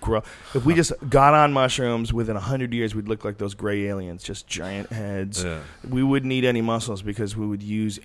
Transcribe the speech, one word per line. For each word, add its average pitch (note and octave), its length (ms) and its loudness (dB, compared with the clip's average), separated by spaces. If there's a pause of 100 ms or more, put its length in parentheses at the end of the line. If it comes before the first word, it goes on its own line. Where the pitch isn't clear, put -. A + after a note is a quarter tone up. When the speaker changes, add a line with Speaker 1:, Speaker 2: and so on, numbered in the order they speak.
Speaker 1:
grow. A2 220 0 (320)
If B2+ 100 0
we E3 80 6
just E3 180 4 (100)
Speaker 2:
<laughs> C#3+ 100 -8
Speaker 1:
got C#3+ 240 8
on D3 180 6
mushrooms, A#2+ 580 2
within A2+ 240 0
a G2 40 -2
hundred B2 340 -4
years, A2+ 220 -2
we'd G#2 120 -6
look G#2+ 160 -4
like G#2 140 -6
those G2 160 -4
gray G2+ 320 -2
aliens, F#2 380 -6
just - 240 -10
giant F#2+ 440 -8
heads. G2+ 520 -6
Speaker 2:
Yeah. E2 160 -4 (280)
Speaker 1:
We B2+ 140 0
wouldn't C3+ 260 2
need C3 180 0
any A#2+ 180 4
muscles A2+ 400 -2
because G#2 340 -4
we G#2+ 80 -4
would G#2 160 -4
use G#2 440 -4